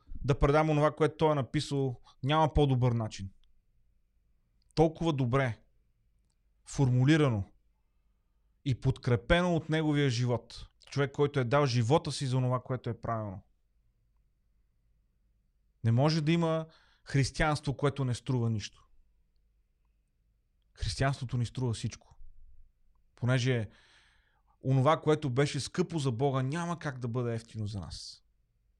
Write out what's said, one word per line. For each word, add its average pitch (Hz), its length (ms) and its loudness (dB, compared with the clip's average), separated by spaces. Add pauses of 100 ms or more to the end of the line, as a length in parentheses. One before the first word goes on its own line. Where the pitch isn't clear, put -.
(240)
да 139 160 2
предам 151 300 4
онова, 151 260 4
което 151 220 0
той 156 140 4
е 147 40 0
написал, 135 680 -4 (220)
няма 151 300 4
по-добър 131 380 4
начин. 104 380 -4 (1500)
Толкова 165 380 2
добре 131 440 0 (1080)
формулирано 127 760 2 (1200)
и 135 160 -2
подкрепено 170 760 2
от 160 140 -2
неговия 151 400 2
живот. 120 580 -4 (220)
Човек, 139 220 -2
който 147 280 0
е 131 40 2
дал 143 220 2
живота 131 460 2
си 135 160 -6
за 127 100 0
онова, 127 260 -2
което 127 260 -6
е 113 120 -8
правилно. 107 400 -6 (2500)
Не 113 80 2
може 151 300 4
да 147 100 2
има 160 360 0 (360)
християнство, 147 760 0
което 139 280 -2
не 120 100 -2
струва 120 340 -2
нищо. - 380 -6 (1900)
Християнството 135 640 -4
ни 120 80 -2
струва 120 280 -4
всичко. - 420 -10 (1000)
Понеже 120 540 0 (960)
онова, 135 380 2
което 151 280 2
беше 143 300 0
скъпо 170 400 -4
за 135 120 -2
Бога, 131 320 0
няма 170 360 -4
как 135 200 -8
да 120 80 -6
бъде 117 280 -4
ефтино 110 320 -8
за 104 120 -8
нас. - 440 -14 (560)